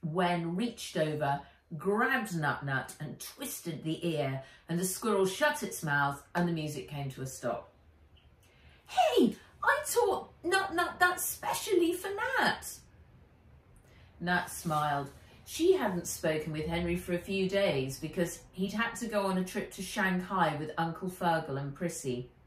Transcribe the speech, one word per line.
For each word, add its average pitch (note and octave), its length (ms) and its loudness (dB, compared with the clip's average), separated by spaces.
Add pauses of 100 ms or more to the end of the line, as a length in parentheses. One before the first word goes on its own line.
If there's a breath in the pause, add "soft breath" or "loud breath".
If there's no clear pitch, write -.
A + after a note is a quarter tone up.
Wen F3 540 2
reached A3+ 400 -4
over, D3 440 2 (360 loud breath)
grabbed G#3+ 600 2
Nut-Nut C#3 640 -2
and D3+ 200 -10
twisted - 640 -8
the D#3+ 240 -2
ear, C3+ 340 0 (260 loud breath)
and E3+ 100 0
the F3+ 60 0
squirrel G3 420 2
shut G3 360 2
its - 200 -6
mouth C#3+ 400 2 (120)
and F3 140 2
the E3+ 40 2
music D3+ 360 -4
came C#3 220 -6
to C3 120 -10
a C3 40 -6
stop. - 460 -6 (1120 soft breath)
Hey, A#4+ 500 4 (260 loud breath)
I C#5 240 4
taught - 460 2 (100)
Nut-Nut F4 560 0
that F#4 220 4
specially - 720 0
for F#4 160 -4 (320)
Nat. - 380 0 (1400 soft breath)
Nat F3 260 2
smiled. D3 640 0 (340 loud breath)
She F#4 320 4
hadn't G3 300 0
spoken D#3 460 -2
with D#3 140 -4
Henry F3 300 0
for F3+ 180 -4
a F3 40 0
few F#3+ 300 0
days D#3+ 500 0
because E3+ 420 -2 (120)
he'd F#3 200 -2
had A3+ 240 0
to A#3+ 100 -6
go G3+ 200 0
on F#3 120 2
a F#3 60 2
trip - 280 -4
to - 100 -10
Shanghai F#3 760 0
with D3+ 180 -4
Uncle E3 340 -2
Fergal D#3+ 480 0
and C#3 160 -6
Prissy. C3 560 -4 (160)